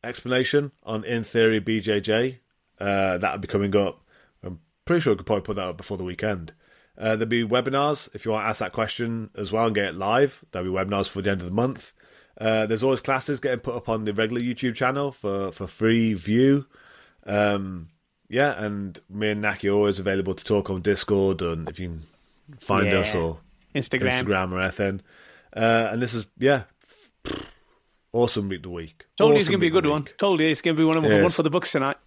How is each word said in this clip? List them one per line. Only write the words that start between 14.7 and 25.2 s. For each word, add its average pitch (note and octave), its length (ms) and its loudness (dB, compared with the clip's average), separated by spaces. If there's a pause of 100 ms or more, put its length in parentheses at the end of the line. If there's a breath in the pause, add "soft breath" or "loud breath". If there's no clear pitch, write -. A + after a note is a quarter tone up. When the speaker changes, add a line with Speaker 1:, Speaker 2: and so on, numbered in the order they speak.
Speaker 1:
channel C3+ 380 -2
for, G2 400 -4
for G2 160 -8
free A2+ 460 2
view. B2 520 4 (580 soft breath)
Um, G2 640 0 (400)
yeah, C3+ 240 2 (100)
and G2+ 360 -6 (100)
me G#2 220 -2
and G#2 100 -2
Naki G#2 280 -2
are G2 60 4
always G2+ 260 2
available F#2+ 340 -2
to - 100 -12
talk G#2 260 0
on F#2 120 -4
Discord, G2 580 2
and E2 280 -4
if D#2+ 100 -12
you F#2 100 -8
can D#2+ 140 -10 (560)
find G2 340 0
us F#2+ 220 2
Speaker 2:
Yeah. F2 60 0
Speaker 1:
or E2 200 -4 (340)
Speaker 2:
Instagram. C3 360 -2 (140)
Speaker 1:
Instagram F#2 280 0
or F#2 80 -2
anything. F#2+ 400 -2 (540 soft breath)